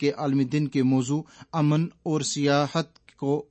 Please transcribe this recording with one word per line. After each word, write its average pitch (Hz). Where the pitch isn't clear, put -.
के 143
आलमी 139
दिन 147
के 131
मौजू 131
अमन 156
और 156
सियाहत 143
को 143